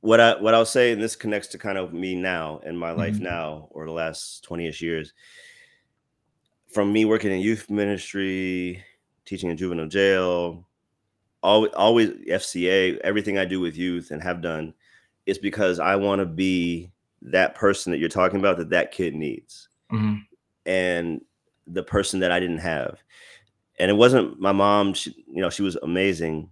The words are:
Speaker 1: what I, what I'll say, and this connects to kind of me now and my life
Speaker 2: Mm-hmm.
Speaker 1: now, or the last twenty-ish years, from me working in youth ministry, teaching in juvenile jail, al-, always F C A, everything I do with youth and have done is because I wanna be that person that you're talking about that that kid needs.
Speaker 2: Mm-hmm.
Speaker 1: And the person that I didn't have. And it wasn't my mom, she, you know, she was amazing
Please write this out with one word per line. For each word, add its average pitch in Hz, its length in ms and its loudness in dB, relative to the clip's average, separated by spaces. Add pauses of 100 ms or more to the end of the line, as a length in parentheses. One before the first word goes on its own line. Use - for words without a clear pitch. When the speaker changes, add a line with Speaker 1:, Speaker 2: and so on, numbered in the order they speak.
Speaker 1:
what 110 180 6
I, 113 200 6
what 110 160 4
I'll 113 100 6
say, 123 260 4
and 104 100 -2
this 113 140 -4
connects 104 340 -6
to - 100 -16
kind 98 180 -6
of 90 160 -6
me 92 220 -4
now 87 500 -4
and 85 120 -8
my 85 140 -6
life 85 240 -4
Speaker 2:
Mm-hmm. 104 80 -6
Speaker 1:
now, 78 480 -8
or 78 140 -14
the 80 60 -10
last 80 520 -8
twenty-ish 85 380 -8
years, 82 320 -6 (1600)
from 101 200 0
me 110 140 4
working 107 260 2
in 92 100 -2
youth 107 280 -2
ministry, 95 1120 -4 (420)
teaching 92 240 -6
in 82 80 -4
juvenile 82 300 -4
jail, 90 800 0 (760)
al-, 104 320 6
always 113 360 6 (160)
F 87 160 -2
C 90 260 -2
A, 92 300 2
everything 101 380 -2
I 95 80 0
do 92 140 -4
with 85 180 -4
youth 87 340 -6
and 78 100 -10
have 87 200 -6
done 80 320 -6 (520)
is 98 140 -2
because 98 400 0
I 90 160 2
wanna 98 300 0
be 87 680 -2 (300)
that 92 340 0
person 98 360 0
that 80 60 -2
you're 80 120 -2
talking 95 300 0
about 95 180 2
that 82 120 -6
that 87 220 0
kid 82 240 -4
needs. - 540 -10 (220)
Speaker 2:
Mm-hmm. 107 260 0 (500)
Speaker 1:
And 87 540 -2 (440)
the 85 160 -8
person 98 380 -2
that 92 120 2
I 87 80 2
didn't 85 200 -2
have. 80 420 -6 (800)
And 90 100 2
it 104 60 4
wasn't 117 440 6
my 98 120 0
mom, 98 420 4
she, - 220 -8 (120)
you 73 140 -6
know, 90 80 0
she 101 140 -4
was 92 140 -2
amazing 82 760 -2